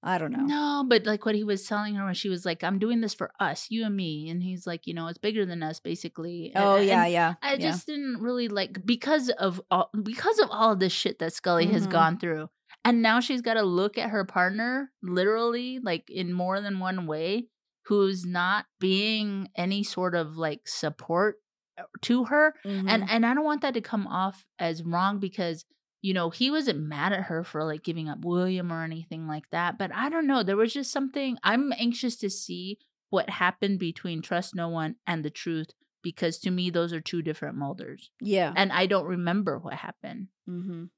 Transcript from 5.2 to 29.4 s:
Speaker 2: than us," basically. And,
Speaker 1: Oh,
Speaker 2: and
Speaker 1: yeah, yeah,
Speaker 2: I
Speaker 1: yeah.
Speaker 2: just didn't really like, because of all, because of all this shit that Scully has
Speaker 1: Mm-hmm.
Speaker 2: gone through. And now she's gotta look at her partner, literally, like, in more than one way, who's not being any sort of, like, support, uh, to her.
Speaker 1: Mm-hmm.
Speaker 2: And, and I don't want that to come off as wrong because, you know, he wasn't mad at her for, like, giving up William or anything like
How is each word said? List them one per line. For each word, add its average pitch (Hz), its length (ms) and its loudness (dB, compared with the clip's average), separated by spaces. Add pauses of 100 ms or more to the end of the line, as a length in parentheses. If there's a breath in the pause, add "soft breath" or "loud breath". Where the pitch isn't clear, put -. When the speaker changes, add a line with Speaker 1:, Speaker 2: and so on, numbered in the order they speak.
Speaker 2:
than 170 200 -6
us," 156 160 -6
basically. 170 760 -8
And, 196 100 4
Speaker 1:
Oh, 202 120 8
Speaker 2:
and 202 100 6
Speaker 1:
yeah, 185 200 6
yeah, 170 360 4
Speaker 2:
I 277 120 0
Speaker 1:
yeah. 277 40 -2
Speaker 2:
just - 280 -2
didn't 277 340 -6
really 240 280 -2
like, 190 380 -4
because 254 440 2
of 190 300 0 (100)
all, 180 200 4 (120)
because 254 360 0
of 427 140 6
all 214 240 4
this 185 160 4
shit - 260 -2
that 165 140 -2
Scully 175 340 4
has 196 160 4
Speaker 1:
Mm-hmm. 190 100 0
Speaker 2:
gone 165 260 6
through. 160 320 -4 (340 loud breath)
And 233 180 4
now 226 180 6
she's 247 200 -2
gotta 226 240 2
look 190 340 2
at 220 120 -2
her 202 140 0
partner, 220 680 0 (100)
literally, 226 800 2
like, 175 280 -2
in 180 220 -2
more 185 280 0
than 202 200 -4
one 185 260 -4
way, 170 420 -2 (380)
who's 196 400 2
not 180 400 0 (140)
being 202 720 0
any 190 300 0
sort 180 300 -2
of, 160 220 -2
like, 160 320 -4
support, 175 680 -2 (420)
uh, - 40 -14 (200)
to 247 220 2
her. 302 300 4 (100)
Speaker 1:
Mm-hmm. 196 240 -2
Speaker 2:
And, 202 220 2
and 226 160 4
I 233 80 4
don't 302 100 2
want 302 180 0
that 277 120 0
to 233 60 -2
come 208 260 -4
off 190 400 -4 (120)
as 165 240 -2
wrong 180 360 0
because, 185 460 -4 (380)
you 190 120 0
know, 175 160 0
he 247 200 0
wasn't 269 360 0
mad 151 260 0
at 190 120 -2
her 165 180 -4
for, 156 220 -4
like, 156 180 -4
giving 165 260 -4
up 147 160 -8
William 180 480 0
or 165 120 -4
anything 160 420 -8
like 151 240 -8